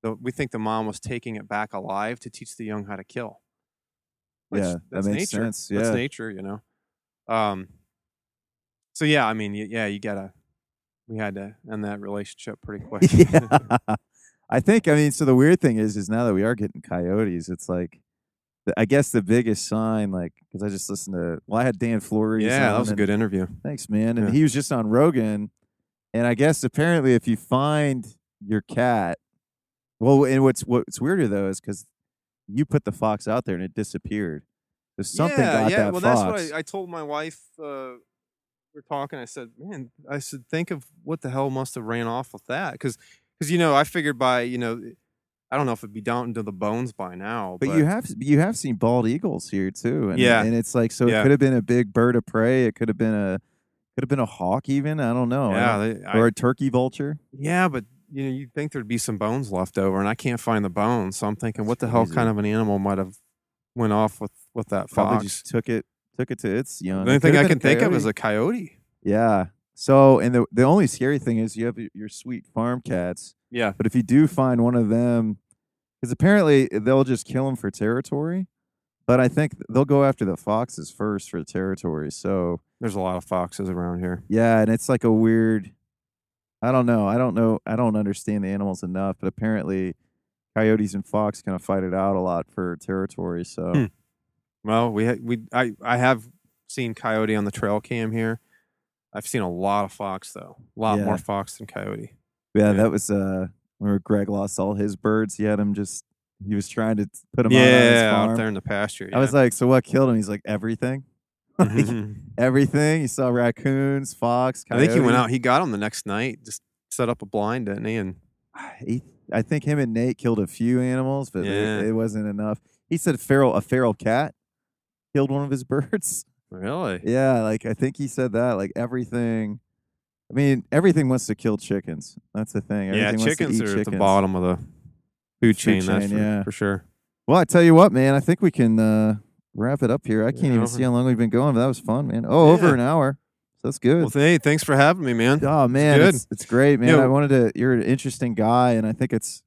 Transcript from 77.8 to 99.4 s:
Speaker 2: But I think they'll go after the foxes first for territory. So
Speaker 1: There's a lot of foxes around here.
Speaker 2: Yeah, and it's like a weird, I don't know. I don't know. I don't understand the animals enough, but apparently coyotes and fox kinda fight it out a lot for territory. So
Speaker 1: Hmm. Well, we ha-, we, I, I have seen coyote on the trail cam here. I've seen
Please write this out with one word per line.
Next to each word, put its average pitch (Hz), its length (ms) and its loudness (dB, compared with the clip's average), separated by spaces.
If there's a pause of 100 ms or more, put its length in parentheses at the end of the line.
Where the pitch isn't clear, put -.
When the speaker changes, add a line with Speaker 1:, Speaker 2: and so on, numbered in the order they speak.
Speaker 2:
But 123 140 6
I 127 80 4
think 151 260 0 (160)
they'll 127 160 4
go 139 180 4
after 135 220 0
the 92 100 -2
foxes 107 540 -4
first 104 400 -6
for 82 140 -6
territory. 90 680 -6
So 90 480 -4 (200)
Speaker 1:
There's 113 160 -6
a 101 40 -4
lot 92 160 -4
of 90 80 -8
foxes 92 460 -4
around 87 300 -4
here. 90 280 -6
Speaker 2:
Yeah, 113 320 4
and 107 80 2
it's 113 200 -2
like 127 160 0
a 117 80 4
weird, 113 600 2 (880)
I 123 120 0
don't 127 140 4
know. 113 200 2
I 104 100 2
don't 123 180 0
know. 113 300 2
I 110 120 -4
don't 117 200 0
understand 104 480 -2
the 95 40 -4
animals 101 340 -4
enough, 95 380 -4
but 92 80 -4
apparently 95 640 -4 (640)
coyotes 110 380 2
and 98 120 -6
fox 104 360 -2
kinda 95 180 -4
fight 95 240 -2
it 90 100 -4
out 95 220 0
a 92 40 0
lot 90 300 -2
for 90 260 -6
territory. 87 680 -6
So 87 280 -8
Speaker 1:
Hmm. 131 120 2 (800)
Well, 113 280 0
we 107 140 0
ha-, 120 160 0
we, 117 160 -4 (140)
I, 120 200 0 (100)
I 120 140 0
have 123 320 2 (400)
seen 117 260 -8
coyote 110 400 -2
on 104 100 0
the 101 60 -4
trail 104 300 -4
cam 113 320 -6
here. 113 280 -4 (720)
I've 104 140 -12
seen 117 160 -4